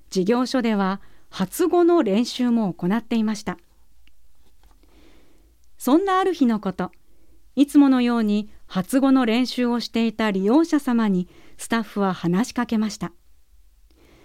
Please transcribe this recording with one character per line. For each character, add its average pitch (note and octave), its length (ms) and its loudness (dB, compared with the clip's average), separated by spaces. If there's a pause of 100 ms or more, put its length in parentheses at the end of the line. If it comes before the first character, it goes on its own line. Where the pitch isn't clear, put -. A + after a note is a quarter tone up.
(100)
事 F#3 140 0
業 A#3+ 220 0
所 B3+ 160 -2
で A3+ 120 0
は G3 260 -2 (300)
発 D#4 380 -2
語 F4 160 4
の E4+ 180 4
練 G#3+ 220 2
習 B3 260 -2
も A3 220 0
行 F3 160 -4
っ G#3+ 160 -2
て A#3 120 -2
い A3 60 2
ま G#3+ 120 -2
し G#3 100 -10
た。 F3+ 140 -8 (2250)
そ C4 200 2
ん G4 80 2
な F#4+ 140 0
あ F#4+ 60 0
る F#4 100 0
日 C4+ 120 2
の A3 120 2
こ G3 140 -6
と、 F#3 180 -6 (640)
い C#4 120 2
つ - 100 -2
も C#4+ 140 8
の B3+ 100 2
よ A#3+ 180 0
う A3+ 40 0
に G#3 260 0 (180)
発 F#3 340 -2
語 C4+ 100 4
の C4 160 4
練 A#3 200 2
習 B3 200 -2
を A#3+ 140 -2
し - 80 -8
て A3+ 180 0
い G#3+ 60 -2
た A3 180 -2
利 F#3+ 140 -2
用 C#4 200 4
者 D#4+ 140 0
様 A#3 300 0
に F3+ 200 0 (280)
ス - 120 -14
タ A3+ 120 -2
ッ - 20 -2
フ G#3 180 -8
は F#3+ 140 0
話 F3+ 340 -2
し - 60 -14
か A#3+ 120 -4
け A3+ 120 -2
ま G#3+ 100 -2
し G#3 100 -12
た。 - 140 -10 (1120)